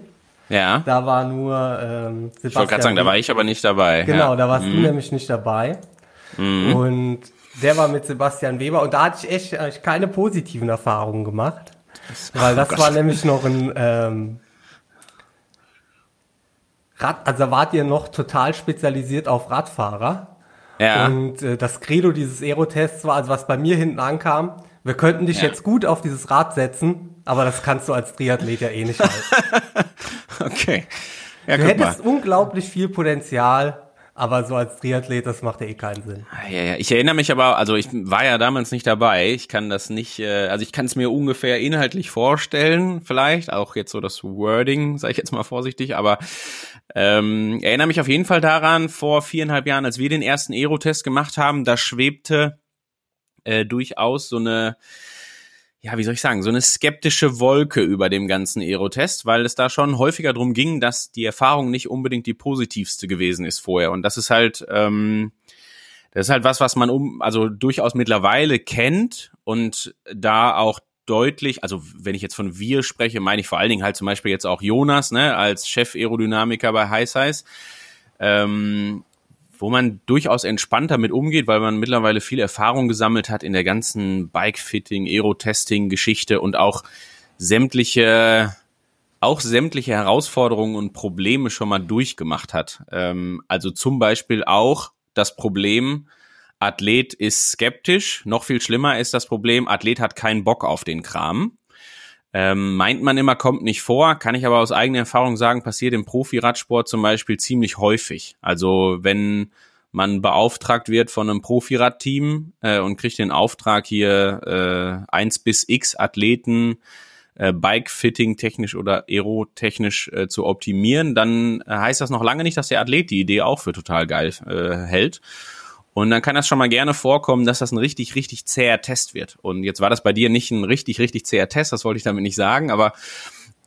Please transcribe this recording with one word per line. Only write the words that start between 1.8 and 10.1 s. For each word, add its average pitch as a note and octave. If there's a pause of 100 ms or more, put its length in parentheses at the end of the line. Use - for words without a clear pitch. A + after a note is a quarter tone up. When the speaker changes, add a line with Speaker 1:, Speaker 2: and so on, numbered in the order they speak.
Speaker 2:
ähm, A#2
Speaker 1:
Ich -
wollte B2+
grad -
Speaker 2:
Sebastian G#2
Speaker 1:
sagen, A#2
da F#2
Speaker 2:
Wiebe. F#2
Speaker 1:
war F#2+
ich A2+
aber A2+
nicht G#2+
dabei. F#2
Speaker 2:
Genau, F#2
Speaker 1:
Ja. B2+
Speaker 2:
da B2
warst B2+
du G2
Speaker 1:
Mhm. G2+
Speaker 2:
nämlich D3
nicht C3+
dabei. A#2+ (600)
Speaker 1:
Mhm. G2
Speaker 2:
Und B2+ (420)
der C#3+
war D#3
mit C#3+
Sebastian C#3
Weber D3+
und C#3+
da D3
hatte F3+
ich -
echt, F#3
äh, D3 (120)
keine F3
positiven F#3+